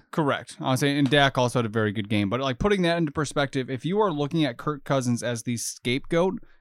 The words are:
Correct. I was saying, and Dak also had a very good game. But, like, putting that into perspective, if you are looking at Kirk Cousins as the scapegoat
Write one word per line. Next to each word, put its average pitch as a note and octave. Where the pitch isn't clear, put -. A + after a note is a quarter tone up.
Correct. C3+
I C3+
was B2
saying, C#3+
and C#3
Dak C#3
also B2
had A2+
a G#2
very G#2+
good G#2
game. G#2
But, A#2
like, C3
putting G3+
that E3+
into D#3
perspective, C#3
if C3
you F#3+
are G3
looking D3
at A#2+
Kirk D3
Cousins B2
as A#2
the B2
scapegoat E3